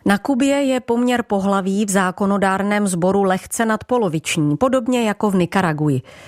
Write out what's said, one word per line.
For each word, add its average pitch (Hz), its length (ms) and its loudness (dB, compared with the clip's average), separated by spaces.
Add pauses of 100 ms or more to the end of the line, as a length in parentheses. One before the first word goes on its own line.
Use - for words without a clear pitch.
Na 196 120 2
Kubě 277 440 0
je 262 180 0
poměr 240 420 0
pohlaví 196 640 0
v 202 60 -6
zákonodárném 196 1000 0
sboru 185 340 0
lehce 185 440 -2
nadpoloviční, 170 880 -2
podobně 247 520 0
jako 208 220 -2
v 190 40 -2
Nikaraguji. 156 680 0 (260)